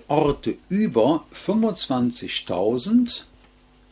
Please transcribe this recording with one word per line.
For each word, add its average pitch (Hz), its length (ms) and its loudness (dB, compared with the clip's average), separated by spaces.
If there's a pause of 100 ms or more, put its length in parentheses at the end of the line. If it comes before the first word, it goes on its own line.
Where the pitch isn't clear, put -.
Orte 143 480 0 (140)
über 196 600 2
fünfundzwanzigtausend 127 2000 -2 (640)